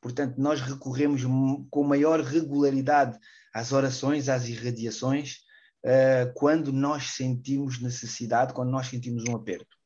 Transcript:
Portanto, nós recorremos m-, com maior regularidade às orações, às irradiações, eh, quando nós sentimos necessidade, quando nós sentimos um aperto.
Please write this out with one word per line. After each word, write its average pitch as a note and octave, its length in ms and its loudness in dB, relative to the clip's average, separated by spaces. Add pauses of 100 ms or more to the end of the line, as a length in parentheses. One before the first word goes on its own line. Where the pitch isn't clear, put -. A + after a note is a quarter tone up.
Portanto, B2 360 -4
nós C#3+ 240 0
recorremos C3+ 640 -2
m-, C3+ 480 0
com C#3+ 140 2
maior D3 360 4
regularidade C#3 960 2 (380)
às A#2 160 -6
orações, C3+ 580 0
às B2 200 0
irradiações, A#2 880 -4 (460)
eh, B2+ 500 4
quando D3 380 2
nós C#3 400 0
sentimos C3 680 -4
necessidade, A#2+ 720 -2
quando B2+ 180 -2
nós C3 180 -2
sentimos A#2+ 400 -6
um A#2+ 80 -2
aperto. G#2+ 500 -10